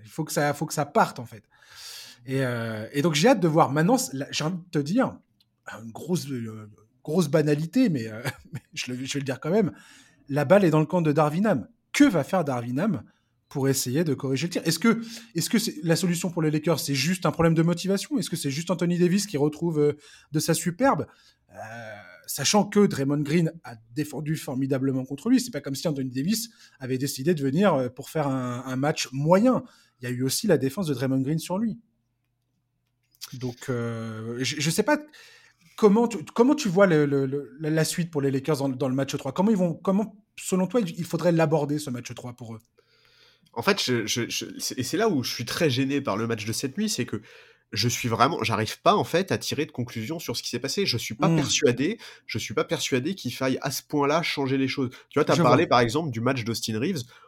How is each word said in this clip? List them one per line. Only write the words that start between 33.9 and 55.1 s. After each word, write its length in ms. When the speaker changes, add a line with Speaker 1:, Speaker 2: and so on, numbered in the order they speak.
Speaker 1:
je, 220
je 80
sais 140
pas 140
comment 320
tu, 160
comment 220
tu 140
vois 180
le, 180
le, 200
le, 340
la, 100
la 140
suite 280
pour 100
les 100
Lakers 280
dans, 100
dans 180
le 80
match 220
trois. 160
Comment 180
ils 60
vont, 160
comment, 420
selon 300
toi, 120
il, 180
il 60
faudrait 300
l'aborder, 460
ce 100
match 260
trois, 160
pour 240
eux ? 60
Speaker 2:
En 100
fait, 200
je, 240
je, 220
je, 160
c'est, 200
et 40
c'est 120
là 140
où 140
je 100
suis 100
très 260
gêné 300
par 160
le 100
match 200
de 80
cette 240
nuit, 100
c'est 180
que 160
je 160
suis 180
vraiment, 360
j'arrive 380
pas, 140
en 80
fait, 300
à 40
tirer 280
de 60
conclusion 480
sur 180
ce 60
qui 60
s'est 100
passé. 260
Je 120
suis 180
pas 120
Speaker 1:
Hmm. 80
Speaker 2:
persuadé, 600
je 100
suis 160
pas 100
persuadé 500
qu'il 200
faille 280
à 100
ce 120
point-là 400
changer 340
les 120
choses. 200
Tu 100